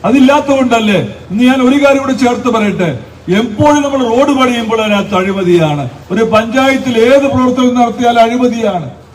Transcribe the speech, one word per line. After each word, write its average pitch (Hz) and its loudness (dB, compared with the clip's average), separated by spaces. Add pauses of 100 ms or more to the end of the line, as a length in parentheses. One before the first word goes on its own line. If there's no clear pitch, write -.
അതില്ലാത്തതുകൊണ്ടല്ലേ. 254 0 (160)
ഇന്ന് 214 0
ഞാൻ 262 2
ഒരു 277 2
കാര്യം 277 2
കൂടി 269 -4
ചേർത്ത് 247 -2
പറയട്ടെ, 185 -2 (360)
എപ്പോഴും 262 0
നമ്മൾ 262 -2
റോഡ് 277 2
പണിയുമ്പോൾ 233 0
അതിനകത്ത് 202 -2
അഴിമതിയാണ്. 175 0 (220)
ഒരു 220 0
പഞ്ചായത്തിൽ 254 0
ഏത് 277 4
പ്രവർത്തനം 254 0
നടത്തിയാലും 240 0
അഴിമതിയാണ്. 226 0 (240)